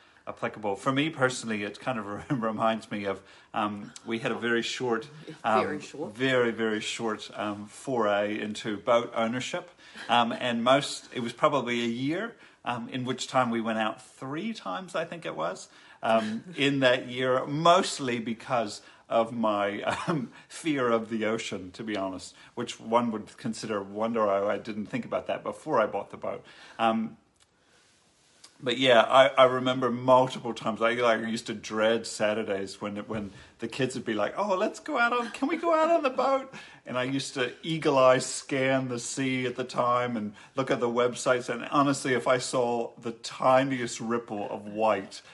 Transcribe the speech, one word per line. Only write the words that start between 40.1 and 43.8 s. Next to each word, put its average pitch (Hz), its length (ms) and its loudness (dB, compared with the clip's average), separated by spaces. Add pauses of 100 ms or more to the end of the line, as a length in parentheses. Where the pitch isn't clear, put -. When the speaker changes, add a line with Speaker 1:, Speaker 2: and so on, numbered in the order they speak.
Speaker 1:
and 104 160 -4 (240)
look 131 140 0
at 127 100 2
the 120 80 2
websites. 120 640 2
And 117 200 -6
honestly, 139 440 2
if 120 120 0
I 131 120 6
saw 120 540 0 (100)
the 117 100 -6
tiniest 131 880 2